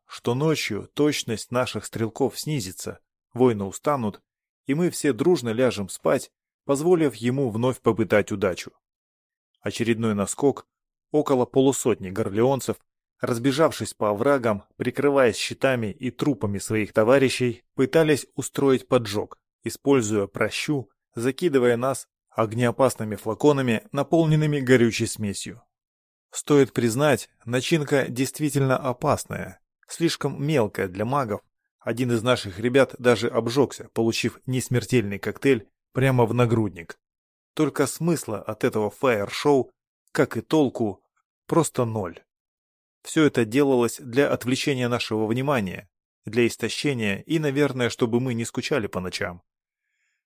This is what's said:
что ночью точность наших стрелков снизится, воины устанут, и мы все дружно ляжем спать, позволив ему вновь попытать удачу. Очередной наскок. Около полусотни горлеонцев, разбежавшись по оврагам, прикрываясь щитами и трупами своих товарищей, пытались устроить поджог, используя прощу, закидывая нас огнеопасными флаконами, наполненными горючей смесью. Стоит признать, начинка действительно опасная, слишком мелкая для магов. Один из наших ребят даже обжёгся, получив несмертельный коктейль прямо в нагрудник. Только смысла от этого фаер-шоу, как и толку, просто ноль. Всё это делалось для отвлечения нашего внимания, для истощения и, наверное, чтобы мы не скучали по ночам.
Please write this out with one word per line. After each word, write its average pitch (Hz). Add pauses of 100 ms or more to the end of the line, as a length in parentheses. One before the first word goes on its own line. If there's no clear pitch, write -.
что -
ночью 135
точность 139
наших 120
стрелков 110
снизится, 98 (320)
воины 117
устанут, 113 (460)
и 135
мы 170
все 151
дружно 127
ляжем 110
спать, - (320)
позволив 151
ему 123
вновь 117
попытать 104
удачу. 95 (880)
Очередной 110
наскок. 113 (460)
Около 143
полусотни 127
горлеонцев, 110 (420)
разбежавшись 127
по 107
оврагам, 113 (140)
прикрываясь 131
щитами 120
и 127
трупами 113
своих 107
товарищей, 123 (100)
пытались 151
устроить 135
поджог, 104 (260)
используя 110
прощу, 123 (260)
закидывая 123
нас 127 (220)
огнеопасными 113
флаконами, 127
наполненными 151
горючей 117
смесью. 101 (680)
Стоит 143
признать, 120 (160)
начинка 135
действительно 135
опасная, - (280)
слишком -
мелкая 117
для 95
магов. 120 (380)
Один 117
из 113
наших 110
ребят 123
даже 117
обжёгся, 120
получив 113
несмертельный 117
коктейль 117 (240)
прямо 131
в 107
нагрудник. 110 (560)
Только 147
смысла 131
от -
этого 107
фаер-шоу, 123 (420)
как 131
и 110
толку, 120 (440)
просто 151
ноль. 107 (800)
Всё -
это 131
делалось 120
для 127
отвлечения 127
нашего 110
внимания, 117 (340)
для 117
истощения 110
и, 160
наверное, 135
чтобы 120
мы 127
не 113
скучали 120
по 92
ночам. 90 (840)